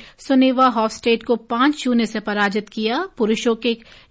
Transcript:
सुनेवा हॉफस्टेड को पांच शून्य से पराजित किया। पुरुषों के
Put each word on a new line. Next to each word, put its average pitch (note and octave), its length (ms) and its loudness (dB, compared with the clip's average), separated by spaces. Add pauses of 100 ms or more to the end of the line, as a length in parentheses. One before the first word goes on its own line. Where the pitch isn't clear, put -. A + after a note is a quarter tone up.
(180)
सुनेवा C4 480 4
हॉफस्टेड A3 560 0
को A#3 140 0
पांच B3 380 0
शून्य A#3+ 320 0
से A3 140 -8
पराजित G#3 480 -2
किया। A#3+ 400 -4 (100)
पुरुषों A3+ 360 0
के A3+ 240 -4 (320)